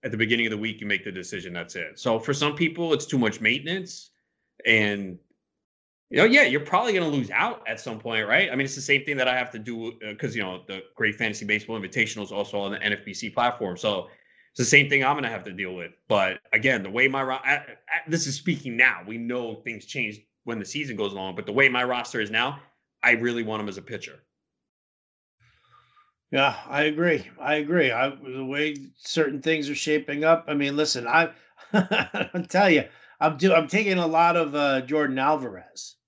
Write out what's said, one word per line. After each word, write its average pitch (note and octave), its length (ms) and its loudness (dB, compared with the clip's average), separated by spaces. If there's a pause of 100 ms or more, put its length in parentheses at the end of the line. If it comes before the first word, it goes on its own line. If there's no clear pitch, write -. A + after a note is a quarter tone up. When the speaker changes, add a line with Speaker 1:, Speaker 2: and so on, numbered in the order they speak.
Speaker 1:
at G#2 80 -6
the G#2 60 -4
beginning A2+ 300 2
of A2 40 -2
the G#2+ 60 -4
week, G#2+ 240 -6
you G#2+ 60 -10
make G2+ 180 -2
the G#2 60 -8
decision, F2+ 420 -10
that's E2+ 220 -10
it. E2 220 -10
So A2+ 220 0
for C#3 140 -2
some D3 220 0
people, E3 380 0
it's C3+ 120 -2
too C#3+ 120 -2
much A2+ 240 0
maintenance, D3 720 -4 (540)
and, G#2 520 2 (960)
you - 60 2
know, E3+ 80 8
yeah, C4+ 180 6
you're C3+ 160 2
probably G3+ 340 0
gonna F3+ 140 2
lose C3 240 -2
out D#3 360 -2
at A2 120 -6
some A2+ 180 -10
point, A2 300 -2
right? D3+ 240 4
I B2 40 -4
mean, C3+ 100 0
it's C3+ 100 -8
the C#3 60 -10
same C#3 240 2
thing D3 120 -4
that B2+ 100 2
I B2+ 80 2
have B2 160 -2
to A#2 80 -10
do, A2+ 340 -8 (140)
uh, G#2+ 60 -10
'cause, A2 220 -6
you A2 80 -2
know, F2+ 240 -8
the F#2+ 160 -10 (120)
Great G#2+ 200 0
Fantasy G#2+ 300 -4
Baseball G#2+ 340 -2
Invitational G#2+ 440 -2
is G2 80 -10
also G2+ 280 -4
on G2 120 -4
the G2+ 120 -6
N G#2 100 0
F G2+ 100 -8
B G2+ 100 -14
C A2 160 -10
platform, A#2+ 460 -2
so G2 320 -2 (440)
it's - 80 -18
the B2 60 2
same C#3+ 220 6
thing C#3 160 2
I'm C#3 140 2
gonna C3 120 -4
have G2+ 160 -8
to G#2 60 -12
deal F#2 240 -8
with. E2+ 160 -12 (160)
But F#2+ 320 2 (140)
again, A2+ 300 2
the F#2+ 80 -8
way B2 180 2
my C3+ 140 -2
ro-, C3 200 -4
I, C#3 120 2
I, C#3+ 100 -6 (420)
this D#3+ 200 -2
is C3+ 80 -4
speaking C3+ 420 -4
now. A#2 280 4
We A2+ 120 -10
know A#2 380 -6
things A2+ 300 -12
change G#2+ 360 -8 (220)
when A#2 160 -6
the G2 60 -8
season C3+ 300 -8
goes G2+ 160 -4
along, F#2+ 240 -8
but F2+ 120 -10
the G#2 40 -8
way C3+ 180 4
my B2 140 0
roster B2 380 -4
is G#2 100 -4
now, B2+ 300 -2 (420)
I B2 100 6
really A#2+ 300 -2
want A2 200 -4
him G#2 40 -6
as G2 100 -10
a F#2+ 40 -14
pitcher. F2+ 380 -14 (2000)
Speaker 2:
Yeah, C3+ 240 4 (120)
I C#3+ 160 0
agree. D#3 440 2 (120)
I D3 160 0
agree. D3+ 360 2
I, B2+ 180 2
the C3+ 360 -10
way D3 300 -2 (220)
certain D3 440 0
things D#3 280 0
are D3 60 -4
shaping D3 480 0
up, E3 240 6
I D3+ 60 -2
mean, C#3+ 220 0
listen, C#3+ 320 0
I, D#3+ 240 4 (200)
<laughs> - 220 -16
I'll F#3+ 720 0
tell G3 220 4
you, D3 140 6 (360)
I'm D3+ 180 2
do-, F3+ 160 6
I'm E3 140 6
taking G3 300 2
a E3+ 100 2
lot E3+ 280 6
of, D3+ 200 0
uh, C#3 260 2
Jordan C3+ 380 0
Alvarez. C3 760 -2 (120)